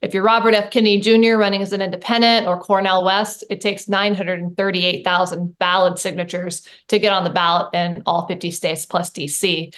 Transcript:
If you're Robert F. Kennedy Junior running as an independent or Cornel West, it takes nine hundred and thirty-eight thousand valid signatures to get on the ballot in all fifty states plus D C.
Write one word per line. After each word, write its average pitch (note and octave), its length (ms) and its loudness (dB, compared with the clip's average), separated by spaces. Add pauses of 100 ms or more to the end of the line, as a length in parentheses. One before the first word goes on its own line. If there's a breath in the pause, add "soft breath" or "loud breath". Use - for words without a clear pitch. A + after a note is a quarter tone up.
If - 140 -6
you're F#3+ 80 0
Robert A3+ 320 4
F. G#3 160 0
Kennedy G#3+ 280 4
Junior A3+ 380 4
running G3+ 240 2
as G3 140 -4
an G3 80 -2
independent A3+ 640 0
or F3+ 120 0
Cornel F#3+ 460 2
West, G3+ 460 0
it G3 100 -6
takes G3 260 -4
nine G3+ 280 0
hundred F3+ 260 -4
and F3 160 -8
thirty-eight F3+ 480 -2
thousand F3+ 540 -2
valid F3+ 400 2
signatures F3+ 680 -6 (200 loud breath)
to G#3+ 120 2
get G3+ 140 2
on F#3 120 0
the F3 60 -2
ballot F3 440 2
in F3 320 -2
all E3+ 200 0
fifty F3 240 -6
states E3+ 360 -4
plus F3 240 -4
D C#3+ 180 -8
C. D#3+ 500 -2